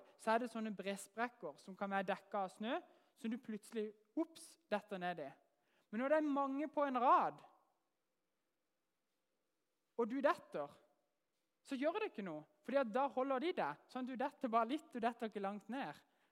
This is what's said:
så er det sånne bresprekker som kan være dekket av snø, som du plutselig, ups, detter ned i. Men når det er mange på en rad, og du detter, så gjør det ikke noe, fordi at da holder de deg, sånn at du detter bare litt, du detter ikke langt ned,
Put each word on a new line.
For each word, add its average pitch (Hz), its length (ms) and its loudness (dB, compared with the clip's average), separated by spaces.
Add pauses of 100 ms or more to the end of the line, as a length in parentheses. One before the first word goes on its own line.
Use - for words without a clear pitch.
(200)
så 220 120 0
er 226 80 6
det 240 120 -4
sånne 220 240 -4
bresprekker 196 840 -6
som 190 180 -16
kan 196 160 -4
være 196 160 0
dekket - 320 -4
av 185 140 -2
snø, 233 240 -2 (420)
som 226 120 -4
du 240 60 -4
plutselig, 214 520 -6 (260)
ups, 330 300 -4 (260)
detter 202 260 -2
ned 180 220 -2
i. 139 120 -10 (600)
Men 220 100 -2
når 277 120 4
det 311 40 8
er 302 120 4
mange 277 420 0
på 285 160 2
en 254 140 0
rad, 240 400 6 (2500)
og 233 120 2
du 269 120 -4
detter, 208 480 0 (1000)
så 277 80 -6
gjør 311 240 0
det 415 120 -4
ikke 208 140 -8
noe, 151 200 -6 (180)
fordi 262 160 0
at 220 140 0
da 262 180 4
holder 262 320 0
de 359 160 0
deg, 147 220 -2 (100)
sånn 254 160 -6
at 262 60 -6
du 226 80 -4
detter 262 320 -4
bare 226 160 4
litt, 302 240 -4
du 247 100 -6
detter 233 240 -2
ikke 202 160 -6
langt 202 260 -6
ned, 220 300 -6 (320)